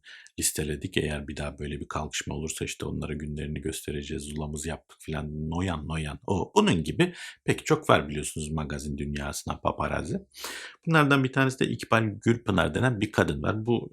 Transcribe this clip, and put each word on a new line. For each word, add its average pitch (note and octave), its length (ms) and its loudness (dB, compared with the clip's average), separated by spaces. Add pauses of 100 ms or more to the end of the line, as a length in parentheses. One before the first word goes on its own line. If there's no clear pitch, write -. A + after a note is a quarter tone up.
(400)
listeledik. - 580 0
Eğer D2+ 300 -2
bir D2 100 -8
daha C#2+ 220 -6
böyle D2 200 -6
bir - 80 -10
kalkışma D2+ 480 -4
olursa D#2 300 -4
işte - 200 -6
onlara D2+ 280 -4
günlerini D2 480 -6
göstereceğiz, D2 640 -6
zulamızı D2+ 460 -6
yaptık - 320 -10
filan. D2+ 480 -4
Noyan, E2 380 -2
Noyan, D2+ 400 -4
o. F#2 280 0
Bunun E3+ 280 6
gibi E3+ 300 2 (320)
pek - 200 0
çok - 240 2
var D#2 200 6
biliyorsunuz D2+ 420 -6
magazin D2 460 -4
dünyasına C#2+ 640 -4
paparazzi. D2+ 600 -2 (680)
Bunlardan C#3+ 380 6
bir B2+ 100 0
tanesi C3+ 260 2
de - 80 2
İkbal A#2 360 2 (220)
Gülpınar F2+ 500 4
denen A2+ 260 2
bir G#2 100 0
kadın D#2 320 2
var. G#2 220 0
Bu, A#2 280 0